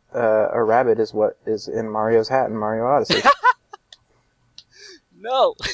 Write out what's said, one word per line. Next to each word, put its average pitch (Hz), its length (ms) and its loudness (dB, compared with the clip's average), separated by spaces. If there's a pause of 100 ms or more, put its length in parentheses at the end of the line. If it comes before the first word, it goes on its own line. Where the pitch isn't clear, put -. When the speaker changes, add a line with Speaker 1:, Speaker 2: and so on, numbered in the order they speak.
(140)
Speaker 1:
uh, 110 380 2
a 117 100 0
rabbit 113 380 2
is 107 140 -2
what 107 320 0
is 110 220 -6
in 113 220 -6
Mario's 110 380 0
hat 131 220 0
in 113 60 -6
Mario 110 300 -4
Odyssey. 135 400 0
Speaker 2:
<laughs> 554 60 8 (1900)
No. 240 300 0 (200)